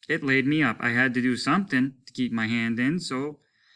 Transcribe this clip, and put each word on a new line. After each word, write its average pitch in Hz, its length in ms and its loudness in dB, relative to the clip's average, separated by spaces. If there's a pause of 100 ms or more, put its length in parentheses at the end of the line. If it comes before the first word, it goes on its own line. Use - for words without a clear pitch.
It 156 160 -2
laid 131 240 2
me 151 160 2
up. 117 160 0
I 120 100 -2
had 123 260 2
to 127 60 0
do 123 140 2
something 139 580 0 (120)
to - 80 -20
keep 123 180 -2
my 113 160 -2
hand 117 320 -2
in, 139 200 0
so 143 400 -6 (360)